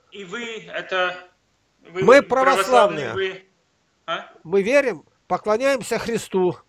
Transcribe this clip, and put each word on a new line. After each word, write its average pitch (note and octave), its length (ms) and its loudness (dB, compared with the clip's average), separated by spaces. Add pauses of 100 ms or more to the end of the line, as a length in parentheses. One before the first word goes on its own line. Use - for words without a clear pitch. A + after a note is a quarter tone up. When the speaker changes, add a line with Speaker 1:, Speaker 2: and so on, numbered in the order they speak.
(120)
Speaker 1:
И G3+ 120 -16
вы A3 420 -12
это, F3+ 500 -6 (680)
вы F3+ 200 -8
Speaker 2:
Мы C4 180 8
Speaker 1:
православный, B3 840 2
Speaker 2:
православные. A#2 100 -6
Speaker 1:
вы, F#3+ 300 -8 (600)
а? E3+ 200 -8 (180)
Speaker 2:
Мы F#3+ 200 0
верим, A#3+ 420 0 (220)
поклоняемся A3 720 -2
Христу. F#3 580 -2 (120)